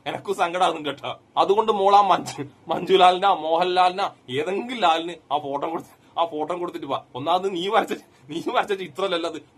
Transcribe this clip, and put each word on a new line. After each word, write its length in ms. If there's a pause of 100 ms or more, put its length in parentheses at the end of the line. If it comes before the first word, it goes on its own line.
എനക്കും 260
സങ്കടമാകും 500
കേട്ടോ. 340 (180)
അതുകൊണ്ട് 340
മോളാ 300
മഞ്ജു, 420 (240)
മഞ്ജുലാലിനാ 600 (140)
മോഹൻലാലിനാ 680 (200)
ഏതെങ്കിലും 560
ലാലിന് 300 (180)
ആ 40
ഫോട്ടോ 340
കൊടുത്ത്, 480
ആ 60
ഫോട്ടോ 340
കൊടുത്തിട്ട് 260
വാ. 140 (160)
ഒന്നാമത് 400
നീ 120
വരച്ച, 260 (360)
നീ 120 (140)
വരച്ച 180
ചിത്രമല്ലല്ലോ 600
അത്, 60 (180)